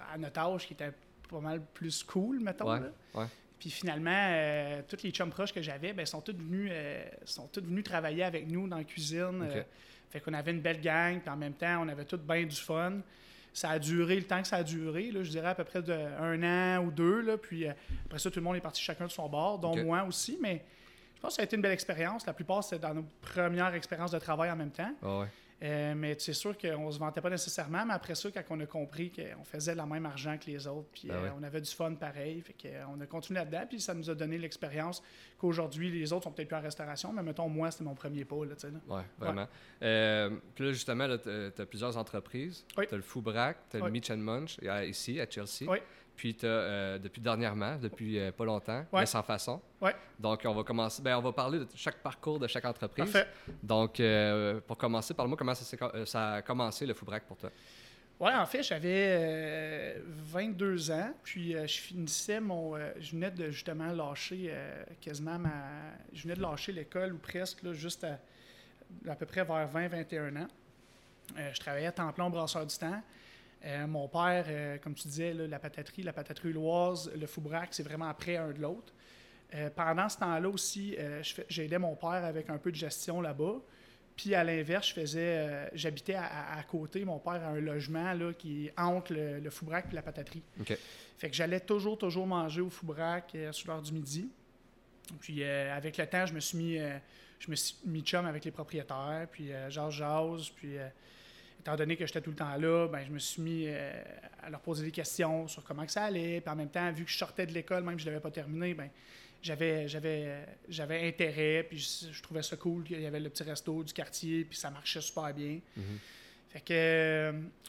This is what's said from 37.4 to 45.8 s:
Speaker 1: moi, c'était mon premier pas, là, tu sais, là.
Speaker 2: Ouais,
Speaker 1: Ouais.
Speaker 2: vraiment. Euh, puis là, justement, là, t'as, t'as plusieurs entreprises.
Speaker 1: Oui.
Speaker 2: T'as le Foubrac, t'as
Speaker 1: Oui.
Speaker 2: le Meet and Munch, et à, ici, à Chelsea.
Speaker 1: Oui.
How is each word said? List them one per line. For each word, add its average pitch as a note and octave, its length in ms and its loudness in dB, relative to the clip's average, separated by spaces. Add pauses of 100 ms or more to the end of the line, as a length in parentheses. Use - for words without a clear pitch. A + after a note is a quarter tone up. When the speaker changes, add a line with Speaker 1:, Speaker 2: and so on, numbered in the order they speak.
Speaker 1:
moi, D#3+ 220 2
c'était D#3+ 140 -6
mon C#3 100 -4
premier C#3+ 320 -4
pas, D3+ 180 -2
là, C#3+ 100 -6
tu - 60 -14
sais, C#3+ 100 -8
là. D#3 160 -10
Speaker 2:
Ouais, G2 100 -4
Speaker 1:
Ouais. F#2+ 80 -2 (140)
Speaker 2:
vraiment. G2+ 300 0 (340)
Euh, A2 480 6 (240)
puis C3+ 120 -2
là, C#3 60 2
justement, C3 340 0
là, B2+ 100 2
t'as, G#2 340 -4
t'as G2+ 140 -6
plusieurs A2+ 320 -2
entreprises. B2 720 -6 (100)
Speaker 1:
Oui. G3+ 100 2
Speaker 2:
T'as G#3 100 -2
le G2 60 -2
Foubrac, A#2 540 0 (140)
t'as - 80 -4
Speaker 1:
Oui. F3+ 80 0
Speaker 2:
le G#2+ 60 2
Meet A#2 180 -2
and A2 80 -2
Munch, A#2 420 -4
et - 80 -2
à, G2+ 160 0
ici, A#2 380 -4
à A2+ 40 -2
Chelsea. - 400 -6
Speaker 1:
Oui. F#3 120 2 (380)